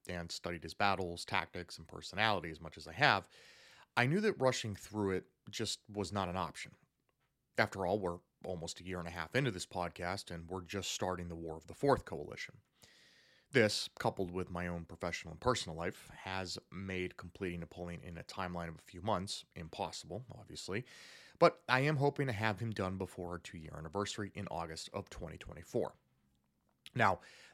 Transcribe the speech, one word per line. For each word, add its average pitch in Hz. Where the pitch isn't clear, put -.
and 85
studied 87
his 80
battles, 92
tactics, 90
and 82
personality 90
as 76
much 82
as 78
I 85
have, 107
I 120
knew 160
that 214
rushing 120
through 101
it 90
just 104
was 101
not 95
an 87
option. -
After 101
all, 98
we're 90
almost 82
a 87
year 92
and 85
a 82
half 85
into 131
this 92
podcast, 90
and 85
we're 92
just 90
starting 90
the 85
War 80
of -
the -
Fourth 139
Coalition. -
This, 110
coupled 98
with 90
my 90
own 87
professional 85
and 80
personal 107
life, -
has 95
made 92
completing 87
Napoleon 87
in 82
a 87
timeline 87
of 80
a -
few 87
months 101
impossible, 85
obviously, 101
but -
I 127
am 151
hoping 143
to 127
have 104
him 113
done 95
before 90
our 87
two-year 78
anniversary 98
in 101
August 80
of -
twenty 82
twenty-four. -
Now, 107